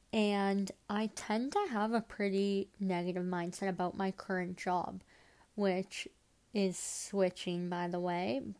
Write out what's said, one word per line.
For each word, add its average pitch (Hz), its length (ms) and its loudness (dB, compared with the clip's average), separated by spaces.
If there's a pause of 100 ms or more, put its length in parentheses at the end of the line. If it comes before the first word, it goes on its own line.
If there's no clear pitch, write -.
(140)
and 202 580 2 (180)
I 214 260 0
tend 240 380 -2
to 403 180 2
have 220 220 2
a 226 80 2
pretty 196 680 0 (120)
negative 180 440 0
mindset 180 460 -2
about 180 280 -2
my 190 140 0
current 180 460 -4
job, 180 440 -2 (540)
which 190 520 0 (460)
is 190 240 2
switching, 180 920 -2
by 175 180 -2
the 175 120 -2
way, 180 420 0 (180)